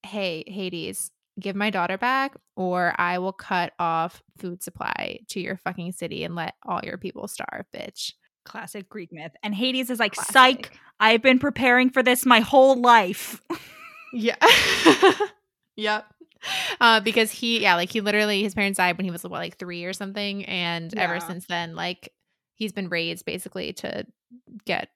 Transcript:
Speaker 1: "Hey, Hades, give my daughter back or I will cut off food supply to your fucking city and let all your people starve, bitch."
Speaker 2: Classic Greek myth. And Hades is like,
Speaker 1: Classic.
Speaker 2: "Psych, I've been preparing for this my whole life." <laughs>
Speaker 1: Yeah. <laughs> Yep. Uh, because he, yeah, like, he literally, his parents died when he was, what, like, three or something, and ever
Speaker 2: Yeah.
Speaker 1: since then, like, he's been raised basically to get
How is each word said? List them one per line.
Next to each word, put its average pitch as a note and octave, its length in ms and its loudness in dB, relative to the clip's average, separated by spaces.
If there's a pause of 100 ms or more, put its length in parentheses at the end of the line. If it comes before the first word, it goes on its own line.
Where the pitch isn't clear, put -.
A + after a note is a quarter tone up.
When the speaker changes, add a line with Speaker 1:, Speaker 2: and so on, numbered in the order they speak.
Speaker 1:
"Hey, F#3+ 420 -6
Hades, F#3 640 -8 (280)
give G3 160 -6
my G#3 160 -2
daughter F#3 260 -2
back C4+ 380 -2 (200)
or F3+ 440 0
I F3 180 -2
will F#3 160 -4
cut F3+ 460 -4
off E3 420 -4 (160)
food F3+ 240 -12
supply - 580 -8 (100)
to - 100 -10
your F#3 180 -6
fucking F3+ 360 -8
city E3 300 -10
and E3+ 120 -10
let E3 180 -8 (100)
all - 200 -6
your - 160 -10
people - 280 -10
starve, - 460 -12
bitch." - 400 -12 (320)
Speaker 2:
Classic G3+ 440 -16
Greek F3+ 240 -16
myth. D#3+ 180 -14 (100)
And G#3 140 -6
Hades B3+ 340 -2
is A#3+ 100 -4
like, G#3+ 160 0
Speaker 1:
Classic. - 180 -6
Speaker 2:
"Psych, B3+ 460 6 (200)
I've A3 240 6
been B3+ 160 6
preparing B3+ 500 2
for B3+ 140 2
this B3 220 2
my A#3+ 160 8
whole C4 380 8
life." A3+ 720 4
<laughs> - 220 -12 (440)
Speaker 1:
Yeah. A3+ 240 -2
<laughs> - 880 6 (480)
Yep. G#3+ 300 -4 (720)
Uh, A3+ 200 8
because A3 320 0
he, A#3 300 -2
yeah, G3 140 6
like, F3 160 0
he A3+ 100 -4
literally, G#3 420 0
his G#3 100 -4
parents G3 240 -2
died F3+ 180 2
when F#3+ 100 -6
he F3+ 60 -4
was, F3+ 120 -10
what, F3+ 80 -12
like, E3+ 260 -8
three F3 280 -10
or F#3 80 -8
something, G3+ 520 -8
and E3+ 540 -6
ever E3+ 160 0
Speaker 2:
Yeah. F3 120 -6
Speaker 1:
since F3+ 200 -12
then, E3+ 280 -6
like, F3 380 -10 (400)
he's G#3+ 200 -8
been F#3 160 -8
raised E3+ 360 -6
basically - 480 -8
to - 320 -10 (600)
get - 300 -4